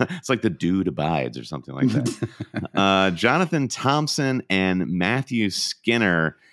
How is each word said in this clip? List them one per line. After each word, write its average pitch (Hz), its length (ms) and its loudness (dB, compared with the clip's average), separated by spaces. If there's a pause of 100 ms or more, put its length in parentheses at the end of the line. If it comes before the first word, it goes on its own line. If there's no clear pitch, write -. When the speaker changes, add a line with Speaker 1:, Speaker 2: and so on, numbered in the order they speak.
(100)
Speaker 1:
it's 180 180 -12
like 117 140 0
the 110 80 2
dude 90 380 0
abides 73 500 -2
or 60 60 -12
something - 300 -12
like 127 140 2
that. 120 400 -2 (460)
Speaker 2:
<laughs> - 0 -
Speaker 1:
Uh, 95 380 4
Jonathan 139 560 0
Thompson 139 800 0
and 95 380 2
Matthew 107 640 0
Skinner, 90 880 0 (160)